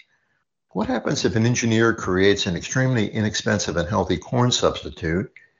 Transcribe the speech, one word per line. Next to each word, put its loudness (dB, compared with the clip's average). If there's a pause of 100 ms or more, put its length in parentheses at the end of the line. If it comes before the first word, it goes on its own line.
(720)
What -2
happens -2
if 0
an 2
engineer 2
creates 2
an -2
extremely 0
inexpensive -2
and -2
healthy 0
corn 0
substitute, -2 (280)